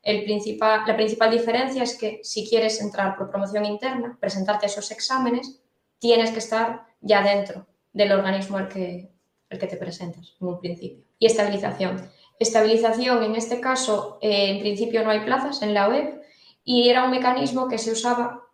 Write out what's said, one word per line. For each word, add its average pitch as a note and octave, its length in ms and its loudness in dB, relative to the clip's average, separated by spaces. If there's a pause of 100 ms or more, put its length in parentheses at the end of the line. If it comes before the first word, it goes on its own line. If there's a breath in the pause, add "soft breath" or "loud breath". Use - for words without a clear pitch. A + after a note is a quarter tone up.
el G#3 200 -2
principal, G#3+ 600 0
la A3 100 2
principal A3 360 2
diferencia B3 500 0
es - 160 -2
que G#3+ 260 -6
si G#3 240 -8
quieres A3 340 2
entrar G3 360 -2
por F#3+ 140 -8
promoción G3+ 340 -2
interna, A#3+ 540 -4
presentarte G3 480 -2
a - 20 0
esos G#3 220 -8
exámenes, B3 680 -2 (400)
tienes A#3 320 4
que A3+ 80 -4
estar A3+ 460 -4 (160)
ya G3+ 220 4
dentro G3+ 420 0 (260)
del G3 200 2
organismo G3 460 0
al F#3+ 120 -4
que, F3+ 400 -8 (400)
al - 80 -12
que - 100 -6
te - 100 -10
presentas E3+ 640 -12
en F3+ 80 -6
un F3+ 120 -6
principio. - 440 -10 (140)
Y A3+ 80 2
estabilización. G3 840 0 (300 loud breath)
Estabilización, A3+ 840 4
en G#3+ 120 -2
este A#3 240 -4
caso, B3+ 640 -2
eh, G3+ 300 2
en G3+ 80 -2
principio G#3+ 440 0
no A3 60 2
hay G#3+ 120 2
plazas C4+ 420 -2
en G#3 100 0
la G3+ 140 4
oep C#4 340 0 (420 loud breath)
y A#3+ 260 4
era B3+ 140 6
un B3+ 80 2
mecanismo B3+ 560 0
que A#3 120 -4
se A3 120 -4
usaba A#3 520 -2 (100)